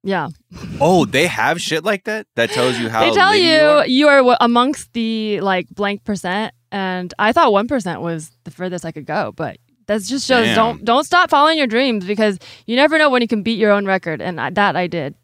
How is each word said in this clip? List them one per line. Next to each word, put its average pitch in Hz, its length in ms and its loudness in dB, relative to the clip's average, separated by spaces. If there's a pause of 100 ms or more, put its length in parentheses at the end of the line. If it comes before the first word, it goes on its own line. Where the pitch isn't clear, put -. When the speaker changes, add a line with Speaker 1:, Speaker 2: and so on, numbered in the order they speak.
Speaker 1:
Yeah. 185 260 -4 (500)
Speaker 2:
Oh, 165 260 4
they 135 220 0
have 135 340 -2
shit 156 220 -4
like 202 220 -4
that? 214 200 -8 (100)
That 117 140 0
tells 123 300 -2
you 117 100 -4
how 113 120 0
Speaker 1:
They 113 140 2
tell 392 160 4
Speaker 2:
litty 403 120 4
Speaker 1:
you 330 80 4
Speaker 2:
you 311 100 4
are? 302 260 4
Speaker 1:
you 269 200 2
are 285 100 6
w-, 254 220 4
amongst 240 540 0
the, 220 480 -4
like, 185 280 -2
blank 202 360 -6
percent. 196 500 -6 (160)
And 185 480 -6
I 214 140 0
thought 320 180 4
one 202 160 2
percent 190 340 -4
was 160 300 -8 (120)
the - 60 -18
furthest 180 340 -10
I 165 80 -10
could 151 140 -16
go, 165 300 -6
but 143 220 -8 (280)
that 214 160 -2
just 240 240 -6
shows 240 200 2
Speaker 2:
Damn. 233 100 0
Speaker 1:
don't, 226 300 0
don't 269 180 2
stop 349 260 2
following 311 280 4
your 285 100 0
dreams 226 380 0
because 202 340 0 (260)
you 226 120 -4
never 302 200 4
know 302 140 4
when 247 100 2
you 233 60 0
can 214 160 -2
beat 220 160 -2
your 214 120 4
own 202 140 2
record. 180 360 -2
And 170 200 -6
I, 135 100 -4
that 190 240 0
I 180 120 -2
did. 151 260 -6 (100)